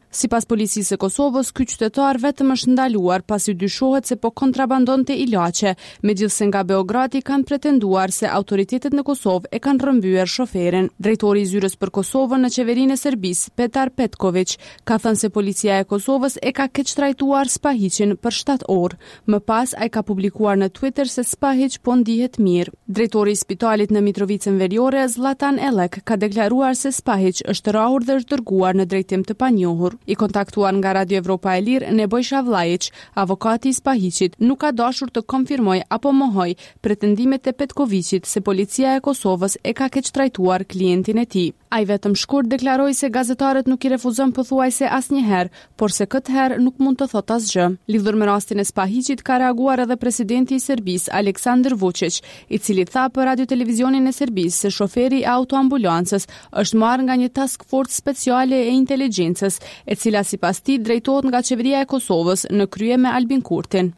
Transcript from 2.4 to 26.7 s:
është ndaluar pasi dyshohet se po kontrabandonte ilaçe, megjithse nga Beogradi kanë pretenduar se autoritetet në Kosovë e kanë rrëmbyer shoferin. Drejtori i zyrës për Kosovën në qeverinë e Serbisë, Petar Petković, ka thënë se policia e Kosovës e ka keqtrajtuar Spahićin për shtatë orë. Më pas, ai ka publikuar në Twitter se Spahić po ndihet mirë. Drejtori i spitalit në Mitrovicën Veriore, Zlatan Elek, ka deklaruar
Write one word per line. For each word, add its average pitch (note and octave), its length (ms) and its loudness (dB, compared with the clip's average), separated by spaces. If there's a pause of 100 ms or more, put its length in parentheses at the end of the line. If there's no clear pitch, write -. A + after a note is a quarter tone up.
është B3 160 0
ndaluar G#3+ 500 2
pasi G#3 320 -2
dyshohet C4 560 0
se B3+ 80 0
po A3+ 140 -2
kontrabandonte C4 840 0
ilaçe, G3 600 0 (260)
megjithse G#3 460 0
nga G3 160 0
Beogradi G#3+ 580 0
kanë C4+ 240 0
pretenduar G#3 720 0
se A3 100 -2
autoritetet G#3 720 -2
në C#4 80 -2
Kosovë G3 460 -2
e A3+ 100 -6
kanë C4+ 220 2
rrëmbyer F#3+ 480 2
shoferin. F#3 680 0
Drejtori G#3 460 2
i F#3 80 -2
zyrës G3 260 -2
për G3+ 220 -4
Kosovën C4 420 0
në B3 140 2
qeverinë B3+ 420 2
e - 60 -6
Serbisë, F#3+ 500 -2
Petar C4 400 0
Petković, F#3 640 0 (260)
ka A#3 140 0
thënë A3 240 0
se G#3+ 80 -2
policia G3+ 480 0
e F#3+ 80 0
Kosovës B3+ 560 -2
e - 140 -2
ka C#4 100 0
keqtrajtuar C#4 840 0
Spahićin G#3 680 0
për A#3 220 -4
shtatë - 340 -2
orë. F3+ 240 0 (300)
Më G#3 180 2
pas, A3+ 320 0
ai A3+ 160 -4
ka A3 80 -2
publikuar G3+ 560 0
në F#3+ 160 2
Twitter C4+ 380 -2
se B3 160 -4
Spahić C4+ 560 0
po A#3+ 100 0
ndihet A#3+ 460 2
mirë. F3 340 2 (140)
Drejtori G#3 480 0
i G3 80 -4
spitalit G#3+ 500 0
në G#3 140 4
Mitrovicën G3 500 0
Veriore, B3 540 2
Zlatan C4+ 480 -2
Elek, G3 440 -2
ka A3+ 140 -2
deklaruar A3 560 0